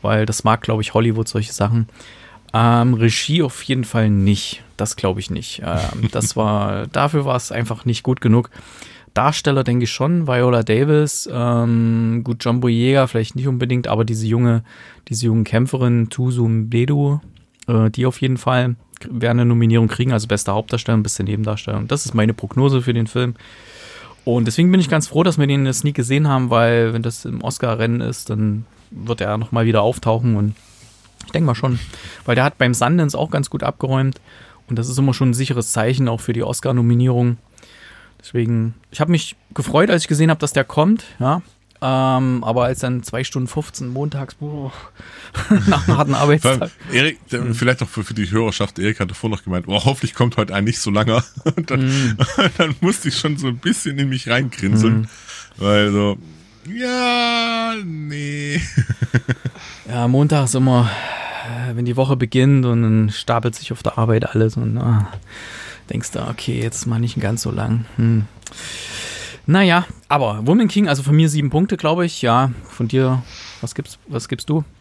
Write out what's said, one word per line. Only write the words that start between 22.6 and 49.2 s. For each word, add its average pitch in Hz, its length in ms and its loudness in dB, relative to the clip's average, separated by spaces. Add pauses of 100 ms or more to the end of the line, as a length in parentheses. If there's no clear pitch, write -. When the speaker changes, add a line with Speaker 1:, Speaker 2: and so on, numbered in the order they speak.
Speaker 1:
für 123 120 -2
den 117 120 0
Film. 123 280 -2 (920)
Und 120 220 2
deswegen 165 240 2
bin 190 100 6
ich 156 80 0
ganz 151 200 0
froh, 156 140 0
dass 170 160 2
wir 143 80 4
den 139 140 2
in 135 40 2
der 131 100 0
Sneak 147 220 -2
gesehen 139 320 2
haben, 131 220 2
weil 117 440 4
wenn 117 80 -2
das 117 240 -6
im 120 160 -8
Oscar-Rennen 117 580 -2
ist, 117 300 -6
dann 107 340 -2 (260)
wird 113 300 -8
er 101 160 -2
nochmal 113 300 0
wieder 110 160 4
auftauchen 117 540 0
und 104 180 0 (720)
ich - 60 -20
denk 160 120 2
mal 127 100 2
schon, 123 240 -2 (460)
weil 120 120 0
der 127 80 4
hat 143 120 -2
beim 127 160 2
Sundance 139 460 2
auch 156 120 -2
ganz 139 200 -2
gut - 120 -4
abgeräumt 131 580 -2 (480)
und 117 100 -4
das 120 100 -2
ist 127 100 -4
immer 139 140 4
schon 127 180 2
ein 120 40 0
sicheres 123 380 -2
Zeichen 127 360 2
auch 113 120 -2
für - 120 -4
die 117 120 -2
Oscar-Nominierung. 123 920 2 (840)
Deswegen, 113 520 -2 (160)
ich - 100 -8
hab 156 80 2
mich 165 280 0 (160)
gefreut, 151 380 2
als 170 120 2
ich - 60 -8
gesehen 160 220 4
hab, 156 80 2
dass 147 160 -4
der 139 100 2
kommt, 196 400 2 (140)
ja. 147 240 0 (400)
Ähm, 131 600 2
aber 117 220 2
als 127 140 0
dann 123 240 -2
zwei 123 200 -6
Stunden 127 260 -4
fünfzehn - 440 -8
montags, 143 440 -6
boah, 147 360 -10 (800)
<laughs> 185 160 4
nach 139 200 4
einem 110 120 4
harten 143 160 2
Arbeitstag. 143 420 4
Speaker 2:
Vor 117 60 -2
allem, - 100 -6 (200)
Erik, 143 360 0
der, 120 140 -4
Speaker 1:
Mhm. 117 120 -2
Speaker 2:
vielleicht 123 280 0
noch 110 60 -6
für, 110 140 -8
für 110 120 -10
die 101 160 -2
Hörerschaft, 107 480 -2
Erik 104 200 -2
hatte 95 160 -4
vorhin 110 220 -4